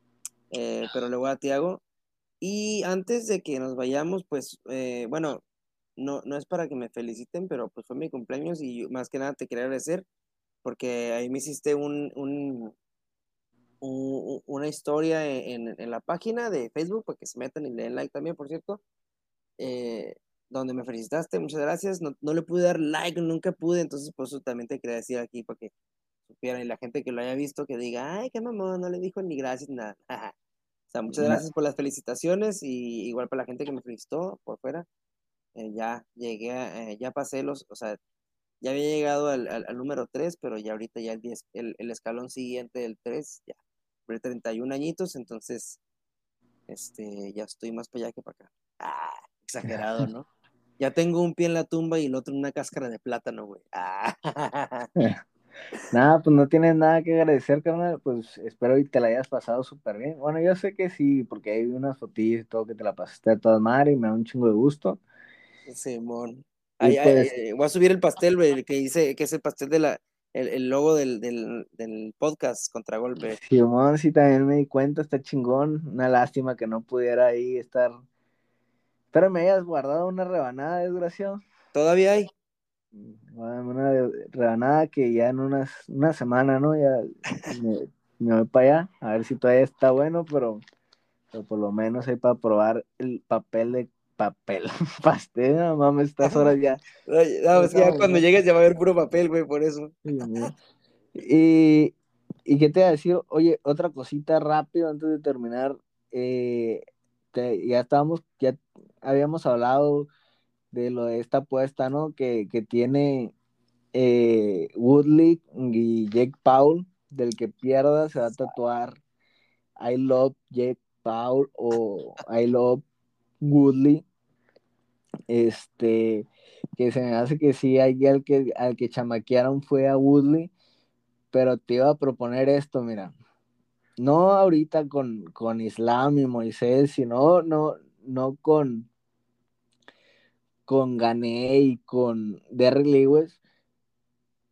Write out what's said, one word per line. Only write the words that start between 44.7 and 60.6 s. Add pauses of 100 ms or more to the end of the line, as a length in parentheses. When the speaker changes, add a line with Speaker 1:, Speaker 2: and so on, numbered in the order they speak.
Speaker 1:
añitos,
entonces, (880)
este,
ya
estoy
más
para
allá
que
para
acá. (260)
Ah, (240)
exagerado,
¿no?
Speaker 2:
<laughs> (420)
Speaker 1:
Ya
tengo
un
pie
en
la
tumba
y
el
otro
en
una
cáscara
de
plátano,
güey. (100)
Ah.
<laughs> (640)
Speaker 2:
Nada,
pues
no
tienes
nada
que
agradecer,
carnal.
Pues
espero
y
te
la
hayas
pasado
súper
bien.
Bueno,
yo
sé